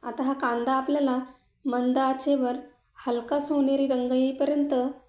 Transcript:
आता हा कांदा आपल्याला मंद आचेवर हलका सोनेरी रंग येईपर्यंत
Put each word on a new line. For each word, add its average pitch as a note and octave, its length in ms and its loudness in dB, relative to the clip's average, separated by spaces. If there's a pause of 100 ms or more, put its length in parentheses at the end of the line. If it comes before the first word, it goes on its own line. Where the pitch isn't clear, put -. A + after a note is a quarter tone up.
आता B3 200 -6
हा C4 100 0
कांदा A#3+ 400 -2
आपल्याला C4+ 460 0 (460)
मंद B3+ 340 0
आचेवर C4 580 0 (420)
हलका A#3+ 420 -2
सोनेरी C#4 460 2
रंग B3 260 0
येईपर्यंत C4+ 640 2 (340)